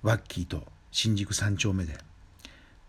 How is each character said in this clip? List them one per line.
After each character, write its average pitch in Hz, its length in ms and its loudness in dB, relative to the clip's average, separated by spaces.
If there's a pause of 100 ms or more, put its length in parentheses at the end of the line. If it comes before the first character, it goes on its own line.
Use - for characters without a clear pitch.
ワ 110 160 4
ッ - 80 -6
キ - 160 -6
ー - 40 -2
と、 - 180 -6 (260)
新 110 260 2
宿 101 180 -2
三 101 220 2
丁 98 160 2
目 95 120 0
で、 73 140 -6 (920)